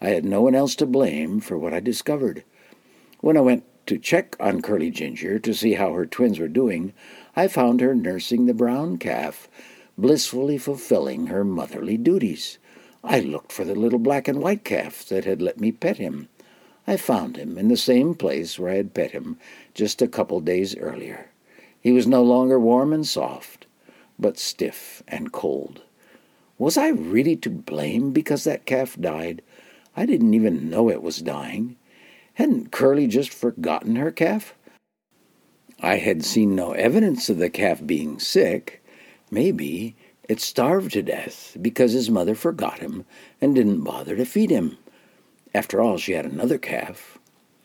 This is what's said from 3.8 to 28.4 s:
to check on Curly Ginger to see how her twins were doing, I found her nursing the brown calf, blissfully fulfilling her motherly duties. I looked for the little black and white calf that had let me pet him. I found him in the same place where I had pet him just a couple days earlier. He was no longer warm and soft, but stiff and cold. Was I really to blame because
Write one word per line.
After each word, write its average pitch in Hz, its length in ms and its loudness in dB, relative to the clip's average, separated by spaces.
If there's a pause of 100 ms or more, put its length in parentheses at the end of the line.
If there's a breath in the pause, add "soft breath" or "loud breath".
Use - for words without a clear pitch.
to 92 120 -2
check - 400 0
on 95 240 0
Curly 85 280 0
Ginger 80 480 -6
to 110 160 -2
see 107 200 2
how 92 180 0
her 87 140 -2
twins 113 320 0
were 80 100 -2
doing, 95 440 0 (420 loud breath)
I 190 140 2
found 123 320 4
her 131 140 4
nursing 120 520 0
the 123 80 4
brown 131 440 0
calf, - 500 -6 (480 loud breath)
blissfully 135 600 2
fulfilling 82 680 -2
her 98 180 0
motherly 87 520 -2
duties. 120 600 0 (460 soft breath)
I 131 160 2
looked 73 320 -6
for 98 120 -6
the 95 100 -4
little 113 240 2
black 135 280 0
and 143 160 -2
white 202 220 -2
calf - 420 -6
that 95 180 -2
had 95 160 -2
let 90 200 -4
me 110 100 0
pet 170 280 -2
him. 73 300 -8 (580 soft breath)
I 196 100 0
found 104 400 -2
him 82 220 -10
in 101 100 2
the 120 80 6
same 131 380 2
place 82 440 -4
where 90 140 -4
I 95 40 0
had - 180 -2
pet 80 160 -2
him - 280 -10 (360 loud breath)
just - 260 -2
a 123 80 2
couple 90 320 -2
days 90 360 -2
earlier. - 540 -12 (500 soft breath)
He 123 120 4
was 123 140 6
no 127 160 6
longer 127 360 6
warm 123 340 4
and 156 140 0
soft, - 600 -8 (520 soft breath)
but - 200 -2
stiff - 680 -8
and - 260 -10
cold. - 500 -6 (760 soft breath)
Was - 180 2
I 302 120 2
really 135 480 2
to - 140 -6
blame 78 640 -4
because 147 320 0